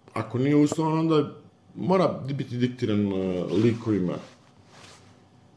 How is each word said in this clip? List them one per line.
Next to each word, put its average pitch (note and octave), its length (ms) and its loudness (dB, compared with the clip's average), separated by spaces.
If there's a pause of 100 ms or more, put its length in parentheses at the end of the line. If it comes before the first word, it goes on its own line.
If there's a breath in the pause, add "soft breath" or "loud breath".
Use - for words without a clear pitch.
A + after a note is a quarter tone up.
(140)
ako A2 240 -6
nije C#3 180 2
uslovan, D#3 440 2
onda D#3+ 360 0 (400)
mora F3+ 440 0 (140)
biti B2+ 240 -6
diktiran, A#2+ 560 0
e, F#2 300 -2 (200)
likovima G#2+ 520 0 (1400 loud breath)